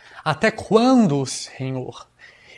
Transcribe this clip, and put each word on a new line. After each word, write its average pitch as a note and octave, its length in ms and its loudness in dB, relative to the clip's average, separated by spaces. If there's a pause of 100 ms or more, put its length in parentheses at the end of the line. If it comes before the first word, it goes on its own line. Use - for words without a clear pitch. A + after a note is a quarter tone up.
(240)
"Até A3 280 0
quando, A3 720 2
Senhor, - 840 -10 (500)